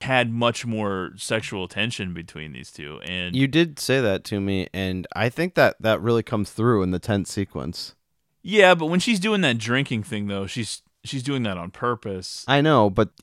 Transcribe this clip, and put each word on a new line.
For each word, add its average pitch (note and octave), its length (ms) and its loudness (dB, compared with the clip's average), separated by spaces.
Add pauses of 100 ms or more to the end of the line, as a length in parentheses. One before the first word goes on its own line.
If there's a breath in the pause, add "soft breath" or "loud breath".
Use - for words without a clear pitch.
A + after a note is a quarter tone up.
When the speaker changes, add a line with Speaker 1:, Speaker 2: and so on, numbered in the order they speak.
Speaker 1:
had B2+ 320 2
much A#2+ 340 0
more G2+ 500 -2
sexual G#2+ 520 -4
tension G2+ 460 -6
between D#2 380 -12
these B1+ 180 -16
two. D2 340 -14
And F2+ 300 -6
Speaker 2:
You C3+ 140 4
did D#3 300 0
say C3 220 0
that G2 240 0
to G2+ 160 -4
me, G2 320 -2
and F#2 420 -4
I A2 140 0
think E3+ 260 -4
that C3+ 260 4
that G#2+ 200 2
really A2+ 220 2
comes G#2 300 -2
through A2 300 2
in F#2 80 0
the F2+ 80 -2
tense G2 340 -2
sequence. F2 640 -8 (480)
Speaker 1:
Yeah, F#3 320 6
but E3 120 0
when F3 140 2
she's A3+ 200 2
doing G#3 220 0
that A#2+ 160 2
drinking A#2+ 460 -2
thing, G#2 220 -6
though, G2 200 -4
she's, - 360 -8 (220)
she's C3 180 -6
doing C3+ 220 -2
that F#2+ 140 -4
on F2 120 -10
purpose. A2 800 -6
Speaker 2:
I C#3 120 6
know, C3+ 300 8
but A2 200 2 (120)